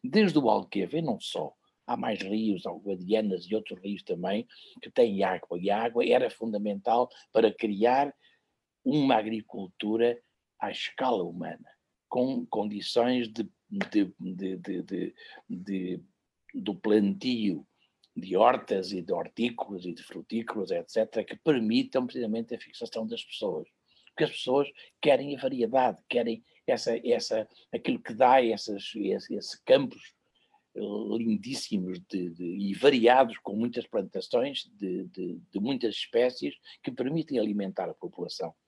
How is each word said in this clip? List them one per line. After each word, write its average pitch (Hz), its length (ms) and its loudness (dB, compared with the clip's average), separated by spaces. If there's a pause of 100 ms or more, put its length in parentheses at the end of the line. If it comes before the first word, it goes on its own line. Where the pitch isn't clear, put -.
Desde 165 360 4
o 127 100 4
Alqueva, 104 480 0
e 165 60 0
não 131 180 -2
só, 78 320 -6 (340)
há 123 80 -2
mais 110 280 -4
rios, 101 420 0
Alguadianas 95 800 -2
e 92 100 -6
outros 107 240 -4
rios 98 240 -8
também, 95 460 -4 (320)
que - 100 -16
têm 208 320 4
água. 92 360 -2
E 92 100 -2
a 104 140 2
água 117 240 0
era 120 240 4
fundamental 107 800 -2 (200)
para 110 220 6
criar 120 640 2 (680)
uma 139 340 4
agricultura 110 1000 0 (400)
à 101 120 -4
escala 117 540 -2
humana, 85 440 -10 (400)
com 127 380 -2
condições 117 840 0
de, 110 180 -6 (220)
de, 98 500 0
de, 92 380 -6
de, 90 260 -6
de, - 320 -6 (360)
de, 95 500 -6 (540)
do 104 200 -4
plantio 104 920 2 (520)
de 92 160 -6
hortas 101 580 4
e 90 100 -4
de 90 100 -4
hortícolas 101 720 -4
e 90 80 -6
de 85 100 -14
frutícolas, 98 680 -6
et 85 200 -4
cetera, 110 320 0
que 104 140 -10
permitam 127 680 2
precisamente 117 480 -4
a 110 40 -10
fixação - 480 -8
das 113 160 -8
pessoas. 85 460 -6 (380)
Porque - 180 -2
as 147 60 -2
pessoas 139 420 0 (300)
querem 139 340 4
a - 20 -12
variedade, 127 680 2
querem 117 340 -2 (240)
essa, 117 400 0
essa, 110 400 0 (240)
aquilo 120 280 -2
que - 160 -10
dá 127 280 8
essas, 107 540 -2
esse, 98 380 -4
esse - 300 -10
campos, - 500 2 (600)
eh, 101 60 -10 (380)
lindíssimos 104 880 -2
de, 90 220 -4
de, 87 140 -12
e 98 280 -4
variados, 123 640 6
com - 180 -8
muitas 117 320 -4
plantações 113 800 -2 (140)
de, 185 300 -4
de, 180 300 -8 (140)
de 98 80 -4
muitas 117 360 -2
espécies 127 580 0 (280)
que - 80 -6
permitem 139 480 -2
alimentar 101 520 -2
a - 40 -10
população. - 600 -10 (140)